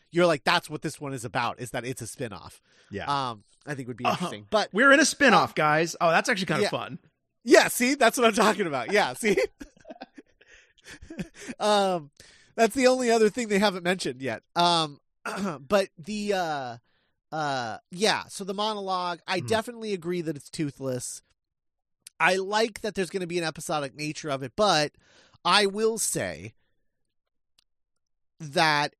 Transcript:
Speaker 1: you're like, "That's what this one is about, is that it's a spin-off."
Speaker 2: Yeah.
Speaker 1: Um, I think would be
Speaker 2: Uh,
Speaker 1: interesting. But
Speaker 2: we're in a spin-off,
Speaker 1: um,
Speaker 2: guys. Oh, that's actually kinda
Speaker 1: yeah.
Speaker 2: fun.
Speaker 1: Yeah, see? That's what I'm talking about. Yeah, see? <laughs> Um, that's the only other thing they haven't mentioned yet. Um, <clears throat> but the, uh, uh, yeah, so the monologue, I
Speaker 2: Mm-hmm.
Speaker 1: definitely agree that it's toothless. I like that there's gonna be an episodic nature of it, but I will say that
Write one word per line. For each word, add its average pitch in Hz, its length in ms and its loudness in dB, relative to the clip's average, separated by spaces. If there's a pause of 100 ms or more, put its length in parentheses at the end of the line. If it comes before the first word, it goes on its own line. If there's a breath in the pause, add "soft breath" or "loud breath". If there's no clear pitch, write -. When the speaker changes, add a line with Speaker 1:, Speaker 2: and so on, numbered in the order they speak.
(120)
Speaker 1:
you're 170 140 4
like, 160 180 0
"That's 175 260 0
what 151 120 -10
this - 180 -8
one 139 120 -8
is 120 120 -8
about, 117 360 -4
is 120 120 -10
that 123 120 -6
it's 127 180 -8
a 113 40 -8
spin-off." - 540 -12 (300 soft breath)
Speaker 2:
Yeah. 139 400 -4
Speaker 1:
Um, 107 120 -14 (240)
I 147 80 -8
think 127 140 -10
would 120 80 -10
be 120 80 -8
Speaker 2:
Uh, - 80 2
Speaker 1:
interesting. 123 380 -8
But 202 220 0
Speaker 2:
we're 262 200 6
in 277 80 8
a 302 40 6
spin-off, 185 460 4
Speaker 1:
um, - 60 -18
Speaker 2:
guys. 156 440 2
Oh, 170 100 4
that's 185 180 2
actually 190 180 -2
kinda 156 160 0
Speaker 1:
yeah. 202 60 0
Speaker 2:
fun. 131 300 -6 (440)
Speaker 1:
Yeah, 269 260 8
see? 247 260 0
That's 247 220 4
what 240 120 4
I'm 220 60 4
talking 202 320 2
about. 135 260 -4
Yeah, 180 220 2
see? 214 280 2
<laughs> 453 40 0 (2250 loud breath)
Um, 190 500 0 (460 soft breath)
that's 226 180 2
the 269 140 4
only 254 220 4
other 226 180 6
thing 226 200 -2
they 208 120 2
haven't 190 240 0
mentioned 175 380 -2
yet. 113 200 -6 (140)
Um, 170 420 2 (260)
<clears throat> 196 360 -6
but 196 280 0 (100)
the, 208 340 -6
uh, 147 440 -4 (540)
uh, 135 460 -4 (140)
yeah, 175 380 0
so - 160 -14
the 190 100 -8
monologue, 190 720 -4
I 190 120 -2
Speaker 2:
Mm-hmm. 160 80 -6
Speaker 1:
definitely 220 460 -4
agree 175 300 -4
that 156 140 -6
it's - 140 -20
toothless. 135 720 -8 (960)
I 175 180 4
like 214 440 -2
that 208 140 -6
there's 185 160 -4
gonna 185 160 -6
be 170 120 -6
an 170 60 -2
episodic 156 500 -6
nature 151 360 -8
of 135 120 -4
it, 135 140 -8
but 170 360 2 (520 soft breath)
I 196 220 4
will 214 320 0
say 95 560 -4 (1800)
that 151 600 2